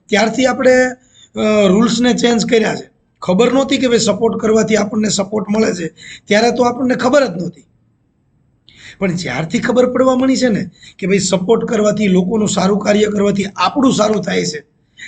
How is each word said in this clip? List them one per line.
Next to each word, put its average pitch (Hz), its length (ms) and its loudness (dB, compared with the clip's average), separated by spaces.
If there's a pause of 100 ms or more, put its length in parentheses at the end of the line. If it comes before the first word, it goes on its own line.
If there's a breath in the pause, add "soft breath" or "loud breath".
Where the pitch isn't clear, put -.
ત્યારથી 220 400 0
આપણે, 254 260 2 (640 soft breath)
અ, 214 320 2
રૂલ્સને 233 460 2
ચેન્જ 233 320 0
કર્યા 220 300 0
છે. - 140 -14 (320)
ખબર 233 320 2
નહોતી 269 240 2
કે 262 100 0
ભાઈ 240 120 2
સપોર્ટ 208 420 0
કરવાથી 220 340 2
આપણને 208 340 -2
સપોર્ટ 196 400 -4
મળે 220 240 0
છે, 175 140 -8 (380 loud breath)
ત્યારે 226 260 2
તો 240 120 0
આપણને 254 320 0
ખબર 262 320 2
જ - 20 -4
નહોતી. 175 340 -10 (1400 loud breath)
પણ 185 160 -2
જ્યારથી 143 440 -4
ખબર 247 320 0
પડવા 262 240 2
મળી 262 220 0
છે 247 120 0
ને 180 200 -2 (300 loud breath)
કે 190 80 -6
ભાઈ 190 120 2
સપોર્ટ 220 500 0
કરવાથી, 208 380 0
લોકોનું 190 420 0
સારું 196 300 0
કાર્ય 208 260 0
કરવાથી 202 400 -2 (100)
આપણું 240 380 0
સારું 208 300 0
થાય 185 220 -4
છે, 151 320 -12 (300 loud breath)